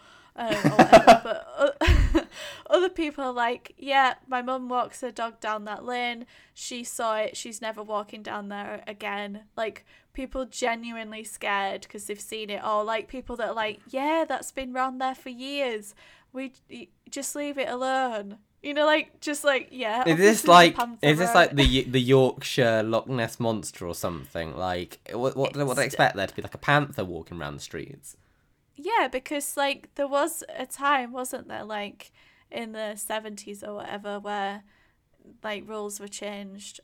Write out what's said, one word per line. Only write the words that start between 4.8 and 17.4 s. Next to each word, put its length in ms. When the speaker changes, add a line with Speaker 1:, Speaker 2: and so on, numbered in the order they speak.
Speaker 1:
her 80
dog 300
down 260
that 180
lane. 400
She 280
saw 360
it. 180
She's 240
never 220
walking 400
down 260
there 380
again." 580
Like, 300
people 320
genuinely 760
scared 640
'cause 200
they've 120
seen 300
it. 160
Or, 200
like, 220
people 300
that 140
are 40
like, 320
"Yeah, 400
that's 240
been 220
round 260
there 160
for 140
years. 680
We, 220
y-, 180
just 260
leave 220